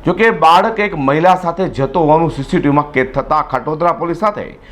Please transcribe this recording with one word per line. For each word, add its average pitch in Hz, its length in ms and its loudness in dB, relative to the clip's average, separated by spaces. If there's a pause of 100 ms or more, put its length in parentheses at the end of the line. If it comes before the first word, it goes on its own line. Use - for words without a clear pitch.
જો 180 60 2
કે, 220 180 2
બાળક 185 500 2
એક 196 160 -2
મહિલા 156 460 2
સાથે 170 260 -4
જતો 139 320 -2
હોવાનું 156 300 2
સી 139 120 -8
સી 180 160 -2
ટી 143 100 0
વી 143 60 2
માં 147 180 -2
કેદ 131 200 0
થતા 151 300 -2
ખટોદરા 151 500 -2
પોલીસ 165 240 -4
સાથે 202 260 -2 (300)